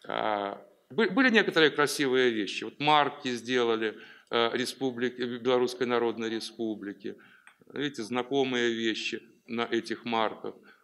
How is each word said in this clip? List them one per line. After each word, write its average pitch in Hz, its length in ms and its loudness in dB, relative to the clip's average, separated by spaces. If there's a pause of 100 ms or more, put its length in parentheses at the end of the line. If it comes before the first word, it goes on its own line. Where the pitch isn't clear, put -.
А, 104 560 -2 (280)
бы-, 185 200 0
были 240 200 4
некоторые 170 420 4
красивые 135 580 2
вещи. 107 360 -2
Вот 110 160 -12
марки 147 480 2
сделали, 113 680 0 (340)
э, 117 220 2
республики, 123 680 -4
Белорусской 123 640 0
Народной 117 420 0
Республики. 107 840 -6 (580)
Видите, 143 300 -6
знакомые 123 720 0
вещи 113 480 -2 (260)
на 117 160 -2
этих 117 400 -2
марках. 113 520 -2 (280)